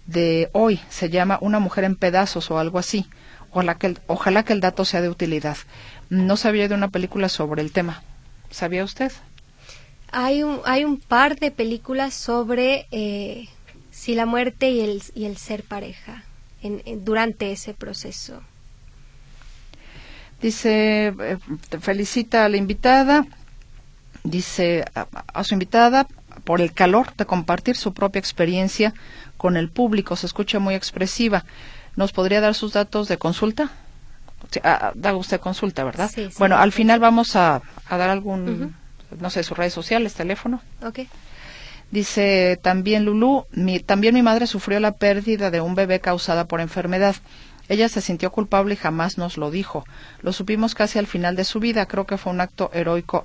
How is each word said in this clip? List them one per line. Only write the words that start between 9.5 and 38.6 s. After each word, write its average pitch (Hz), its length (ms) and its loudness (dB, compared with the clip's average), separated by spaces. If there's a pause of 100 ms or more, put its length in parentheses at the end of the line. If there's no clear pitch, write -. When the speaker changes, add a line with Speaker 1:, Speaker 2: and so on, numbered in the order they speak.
Speaker 2:
Hay 262 320 0
un, 294 220 -4
hay 262 200 2
un 294 140 0
par 277 400 2
de 294 140 -2
películas 254 640 -4
sobre, 247 760 0
eh, 208 580 -6 (440)
sí, - 240 -6
la 226 100 0
muerte 247 440 0
y 240 100 2
el, 208 220 -2 (120)
y 214 120 -6
el 202 100 -10
ser 214 260 -10
pareja 208 600 -14 (380)
en, 208 240 -8
en, 220 180 -12
durante 220 480 -2
ese 202 220 -12
proceso. - 680 -14 (2000)
Speaker 1:
Dice, 214 680 2 (120)
eh, 165 180 -4 (300)
te 160 100 -8
felicita 220 680 0
a - 20 4
la 208 80 2
invitada, 262 720 4 (960)
dice 170 600 0 (100)
a, 110 120 -4 (280)
a 196 100 -4
su 208 100 -2
invitada 240 520 6 (380)
por 175 180 2
el 170 100 0
calor 190 440 4
de 208 100 -2
compartir 180 500 0
su 196 160 -4
propia 196 280 -2
experiencia 190 760 0 (420)
con 180 220 0
el 165 100 0
público. 208 480 0
Se 180 100 -6
escucha 208 320 -2
muy 196 160 0
expresiva. 190 720 -2 (500)
¿Nos 190 180 0
podría 190 280 2
dar 214 140 4
sus 214 180 -6
datos 208 360 0
de 170 100 -2
consulta? 220 520 -2 (800)
Sí, - 140 -4
ah, 131 300 2
da 196 200 0
usted 185 260 -2
consulta, 185 440 -4
¿verdad? 170 280 -4
Speaker 2:
Sí, 208 180 -8
sí, - 80 -16
Speaker 1:
Bueno, 190 180 4
al - 60 8
Speaker 2:
perfecto. 202 140 4
Speaker 1:
final 226 240 6
vamos 233 360 4
a, 160 240 4 (260)
a 185 120 -2
dar 180 100 2
algún, 196 400 -2
Speaker 2:
Ujú. - 720 -10